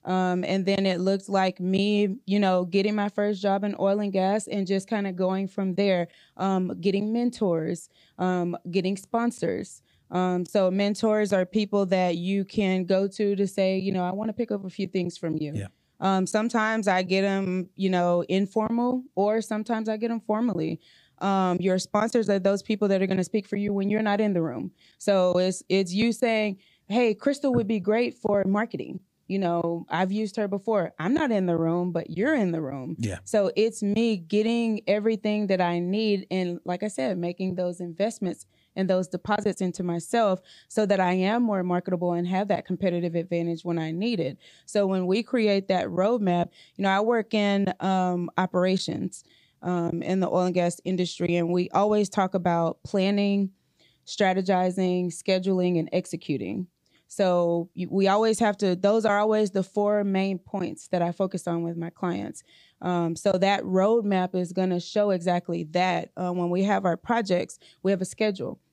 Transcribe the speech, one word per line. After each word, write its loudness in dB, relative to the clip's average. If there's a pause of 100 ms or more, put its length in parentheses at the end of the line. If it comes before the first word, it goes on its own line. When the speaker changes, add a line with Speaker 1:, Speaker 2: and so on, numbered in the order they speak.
Speaker 1:
Um, 0
and 0
then 2
it 0
looked 0
like 0
me, 2
you 2
know, 4
getting 2
my 0
first -2
job 0
in -2
oil 2
and -4
gas 0
and -2
just -2
kinda -2
going -2
from -4
there, 2 (260)
um, -2
getting 0
mentors, -2 (300)
um, 0 (120)
getting 0
sponsors. -4 (300)
Um, 0
so 2
mentors 2
are 2
people 0
that 2
you -2
can 0
go 2
to 0
to 2
say, 0
you -2
know, 0
"I -2
wanna -6
pick -4
up -6
a -8
few -6
things -2
from -4
you." -6
Speaker 2:
Yeah. -6 (340)
Speaker 1:
Um, 2
sometimes 0
I 2
get 0
'em, -2
you 0
know, 2
informal, 0 (120)
or 2
sometimes -4
I -2
get -2
'em -4
formally. -2 (380)
Um, 2
your 2
sponsors 0
are 4
those 2
people 0
that 4
are 2
gonna 0
speak -2
for -4
you -2
when 0
you're 0
not 0
in 2
the 2
room. -6 (260)
So 2
it's, 0
it's 2
you 2
saying, 0 (300)
"Hey, 2
Crystal 0
would 2
be 0
great 0
for 0
marketing. -2 (280)
You -2
know, -2
I've 0
used -4
her -2
before. -2
I'm 0
not 0
in 2
the 2
room, 0
but -4
you're 0
in 2
the -2
room." -8
Speaker 2:
Yeah. -4
Speaker 1:
So 0
it's 0
me 0
getting 0
everything 0
that 2
I 2
need 0
and, -2
like -4
I -4
said, -4
making -4
those -4
investments -4 (300)
and 0
those 2
deposits -2
into -2
myself 0 (260)
so 0
that 2
I 2
am 2
more 0
marketable 0
and -2
have -2
that 0
competitive -2
advantage -2
when -2
I -4
need -2
it. -4 (280)
So 0
when 0
we 2
create 0
that 2
roadmap, 0 (260)
you -6
know, 2
I 2
work 0
in, 2
um, 0
operations, -2 (380)
um, -2
in 0
the 2
oil 2
and 0
gas 0
industry, 0
and 0
we 0
always 2
talk 0
about 0
planning, 2 (540)
strategizing, 0
scheduling, 0
and -4
executing. -4 (400)
So 0
y-, -6
we 2
always 2
have 2
to, 0
those 2
are 2
always 2
the -2
four 0
main 0
points -8
that 0
I 0
focus -4
on -2
with -6
my -8
clients. -6 (380)
Um, -2
so 0
that 2
roadmap 2
is -2
gonna 0
show 0
exactly 0
that. 0
Uh, -4
when 0
we 2
have 2
our 2
projects, -2 (220)
we 2
have 0
a -4
schedule. -4 (120)